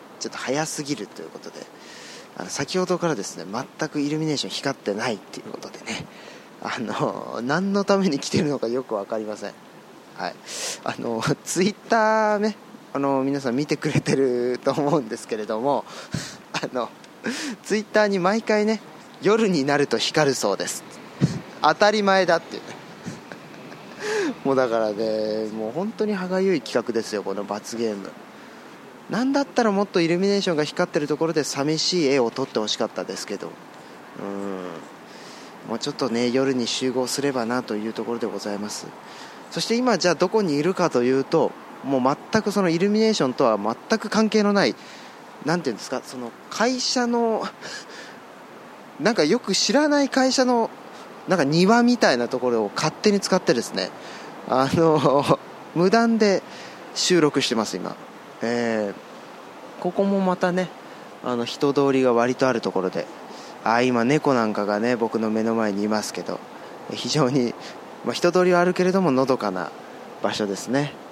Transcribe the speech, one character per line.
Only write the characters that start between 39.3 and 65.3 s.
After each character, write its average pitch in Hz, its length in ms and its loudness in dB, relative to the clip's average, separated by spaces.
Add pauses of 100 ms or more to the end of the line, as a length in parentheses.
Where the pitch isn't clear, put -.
そ - 80 -4
し - 80 -2
て 226 80 2
今 240 240 4
じ 175 80 2
ゃ 180 40 6
あ 156 40 2
ど 180 140 2
こ 220 120 2
に 156 160 2
い 147 60 2
る 185 100 2
か 175 160 2
と 123 140 4
い 127 160 4
う 135 40 0
と、 143 280 2 (320)
も 135 160 2
う 131 180 4 (140)
全 220 100 4
く 208 100 -2
そ 202 100 2
の 180 80 4
イ 165 100 2
ル 196 100 2
ミ 214 100 4
ネ 220 120 6
ー - 20 2
シ 196 100 2
ョ 139 40 4
ン 123 60 0
と - 100 2
は 110 140 6
全 113 420 -2
く 214 100 -8
関 214 200 4
係 214 140 4
の 202 100 4
な 190 120 4
い、 107 100 2 (720)
な 165 120 2
ん 175 40 -4
て 143 80 -2
い - 20 0
う 101 40 -6
ん - 20 -10
で - 60 -14
す - 60 -12
か、 127 140 -4
そ - 140 -14
の 120 140 -10 (180)
会 247 300 0
社 247 280 0
の、 233 380 0 (680)
<laughs> - 840 -20
な 170 120 4
ん 233 40 0
か 175 80 4
よ 180 160 4
く - 140 -2
知 - 200 2
ら 294 140 6
な 285 140 4
い 269 80 2
会 262 220 4
社 262 120 4
の、 240 260 2 (580)
な 175 80 4
ん 180 40 4
か 143 60 4
庭 185 380 6
み 240 140 6
た 208 160 6
い 123 40 4
な 120 100 0
と 123 120 -2
こ 123 100 2
ろ 117 140 4
を 101 120 -2
勝 156 180 0
手 - 180 4
に 202 80 2
使 - 160 0
っ 180 60 2
て 170 120 2
で 120 80 2
す - 120 -8
ね、 95 160 -2 (600)
あ 131 240 4
の、 147 680 4 (140)
<laughs> - 220 -18
無 175 140 4
断 226 280 4
で 202 240 4 (540)
収 180 260 4
録 143 200 4
し - 80 0
て 120 60 0
ま 110 100 2
す、 95 120 -6
今。 90 180 -6 (460)
え 113 520 0 (840)
ー、 - 20 -10
こ 180 100 -2
こ 196 120 0
も 196 160 2
ま 185 160 2
た 180 160 2
ね、 180 180 0 (540)
あ 123 120 -2
の、 120 100 -2
人 143 280 0
通 139 180 4
り 131 120 4
が 123 100 6
割 120 220 4
と 131 120 4
あ 127 60 4
る 113 80 0
と 98 100 -2
こ 92 100 0
ろ 92 80 0
で、 87 160 -2 (580)
あ、 117 180 4
今 123 220 4
猫 143 300 4
な 117 120 4
ん 107 80 0
か 104 120 0
が 104 140 2
ね、 123 160 2
僕 113 240 0
の 110 100 0
目 110 140 0